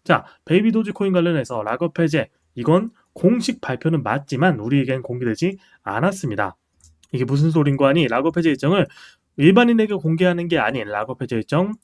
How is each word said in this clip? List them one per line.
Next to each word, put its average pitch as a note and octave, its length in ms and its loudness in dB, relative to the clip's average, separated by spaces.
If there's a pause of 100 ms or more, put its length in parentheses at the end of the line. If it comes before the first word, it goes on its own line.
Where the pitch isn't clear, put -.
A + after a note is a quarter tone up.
자, - 220 0 (200)
베이비 G#3 260 2
도지코인 G3+ 420 -2
관련해서 D#3+ 480 0
락업 B2+ 380 -4
해제, D3+ 300 0 (260)
이건 E3 360 0 (220)
공식 A3+ 480 0
발표는 D3 400 -2
맞지만 C#3 580 -2
우리에겐 C3 440 0
공개되지 B2 540 -4 (260)
않았습니다. G#2+ 760 -4 (560)
이게 B2+ 120 -2
무슨 C#3+ 260 0
소린고 C#3+ 340 2
하니 C#3+ 220 2
락업 C3+ 300 -2
해제 E3 120 2
일정을 D3+ 380 0 (500)
일반인에게 G#3+ 580 4
공개하는 E3+ 540 0
게 E3 100 2
아닌 A2+ 280 -2
락업 G#2+ 340 -6
해제 A#2+ 160 -4
일정, F3 360 0 (100)